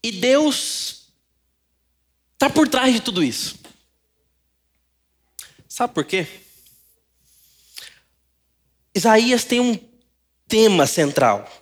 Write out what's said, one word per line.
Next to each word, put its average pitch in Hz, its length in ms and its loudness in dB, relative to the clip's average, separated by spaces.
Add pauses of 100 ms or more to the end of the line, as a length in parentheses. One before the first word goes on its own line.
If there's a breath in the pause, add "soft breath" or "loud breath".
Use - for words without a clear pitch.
E 226 100 -8
Deus 262 960 -2 (1300)
tá 277 100 0
por 294 200 2
trás 254 260 2
de 220 60 0
tudo 180 240 -4
isso. - 320 -6 (2000 loud breath)
Sabe 240 240 -6
por 151 120 -4
quê? 185 220 -4 (2750 loud breath)
Isaías 226 500 2
tem 240 160 -2
um 240 180 0 (680)
tema 214 380 4
central. 131 640 0 (120)